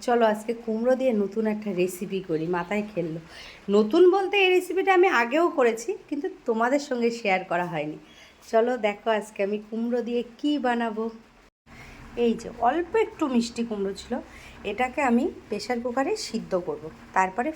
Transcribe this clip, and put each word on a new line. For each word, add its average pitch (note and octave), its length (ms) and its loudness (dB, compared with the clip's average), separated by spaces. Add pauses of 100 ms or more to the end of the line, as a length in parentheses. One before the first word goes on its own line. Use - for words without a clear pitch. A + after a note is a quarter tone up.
চলো A#3+ 260 4
আজকে G#3+ 280 0
কুমড়ো A#3 400 -2
দিয়ে C4 180 2
নতুন G#3 340 0
একটা G#3+ 260 -4
রেসিপি F3+ 480 -2
করি। D#3+ 260 -2
মাথায় F3+ 360 -2 (120)
খেললো, D#3+ 260 -4 (500)
নতুন A3 400 6
বলতে G4 260 2
এই F#4+ 120 6
রেসিপিটা F#4 460 2
আমি F#4 140 6
আগেও C#4+ 420 2
করেছি, A#3+ 460 0 (120)
কিন্তু D4 200 -4 (180)
তোমাদের A#3+ 320 2
সঙ্গে A#3+ 320 -2
শেয়ার F#3+ 340 -2
করা F3 220 -2
হয়নি। D#3 320 -6 (520)
চলো A#3+ 260 4
দেখো G#3 340 -2
আজকে G#3 320 -2
আমি G#3 160 -2 (120)
কুমড়ো A#3 320 -2
দিয়ে A#3+ 200 -2 (160)
কি D4 200 0
বানাবো। A#3 520 -2 (1040)
এই A#3 180 4
যে - 140 -8 (100)
অল্প D#4+ 380 2
একটু F4+ 320 0
মিষ্টি A#3 360 0
কুমড়ো G3 300 -4
ছিল, A#3+ 240 -6 (460)
এটাকে B3 380 -2
আমি C4 280 2 (180)
প্রেশার A#3 320 -4
কুকারে C4+ 360 -2
সিদ্ধ F#3 380 -8
করব, D#3 360 -6 (220)
তারপরে F#3+ 440 0